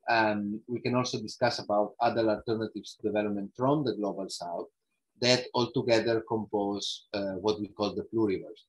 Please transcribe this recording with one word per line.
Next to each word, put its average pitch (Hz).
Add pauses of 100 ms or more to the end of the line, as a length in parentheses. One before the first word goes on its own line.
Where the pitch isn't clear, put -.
um, 107
we 120
can 123
also 123
discuss 113
about 104
other 117
alternatives 107
to 110
development 104
from 139
the 107
global 98
south 87 (540)
that 123
altogether 117
compose, 101
uh, 98
what 104
we 101
call 101
the 104 (100)
pluriverse. 104